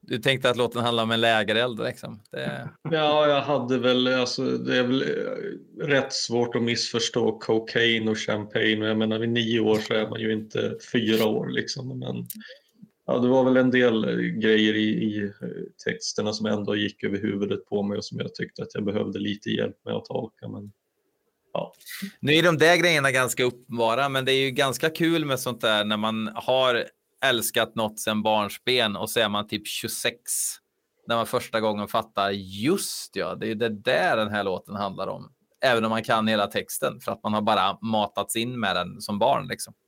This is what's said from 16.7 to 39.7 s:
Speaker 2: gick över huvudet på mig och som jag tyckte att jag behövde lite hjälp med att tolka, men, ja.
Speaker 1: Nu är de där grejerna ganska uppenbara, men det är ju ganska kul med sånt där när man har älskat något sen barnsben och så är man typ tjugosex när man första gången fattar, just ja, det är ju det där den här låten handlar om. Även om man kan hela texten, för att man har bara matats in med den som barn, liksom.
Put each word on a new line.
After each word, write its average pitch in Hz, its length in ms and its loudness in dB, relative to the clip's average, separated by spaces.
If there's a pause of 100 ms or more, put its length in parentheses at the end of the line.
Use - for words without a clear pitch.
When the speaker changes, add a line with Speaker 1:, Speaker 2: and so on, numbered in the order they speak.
Speaker 2:
gick 104 280 -4
över 101 140 -2
huvudet 104 480 -2
på 104 160 -2
mig 101 160 -4
och 110 60 -8
som 117 140 -10
jag 101 160 -8
tyckte - 280 -10
att - 120 -12
jag 107 100 -4
behövde 101 340 -2
lite 104 320 -4
hjälp 110 340 -2
med 110 100 -6
att 110 100 -6
tolka, 117 440 -8
men, 104 240 -12 (800)
ja. - 200 -6 (480)
Speaker 1:
Nu 139 120 2
är 160 100 6
de 165 160 4
där 165 180 6
grejerna 160 340 4
ganska 127 340 2
uppenbara, 120 640 0
men 131 160 -2
det 135 80 2
är 135 120 4
ju 135 60 0
ganska 139 400 0
kul 165 340 2
med 131 160 -2
sånt 123 200 -6
där 107 240 2
när 107 120 0
man 110 380 -2
har 127 500 2 (400)
älskat 113 500 0
något 110 260 -2
sen 107 220 -2
barnsben 107 720 0
och 107 140 -6
så 120 100 0
är 107 80 4
man 104 200 -4
typ 104 200 -6
tjugosex - 520 -6 (840)
när 117 100 0
man 113 100 2
första 113 340 -2
gången 104 280 0
fattar, 101 420 -2
just 101 840 -4
ja, 90 180 -2
det 107 120 -6
är - 20 -2
ju 113 60 -2
det 113 140 -2
där 131 480 0
den 107 140 0
här 104 140 -2
låten 95 300 -4
handlar 98 320 -6
om. 98 260 -10 (280)
Även 117 240 2
om 110 60 0
man 110 140 0
kan 113 240 2
hela 104 180 2
texten, 123 540 -4
för - 120 -6
att - 100 -10
man 107 120 -2
har 107 80 2
bara 101 400 2
matats 107 540 -2
in 120 240 -4
med 95 160 0
den 90 240 -4
som 104 180 -6
barn, 117 300 2
liksom. 104 260 -10 (140)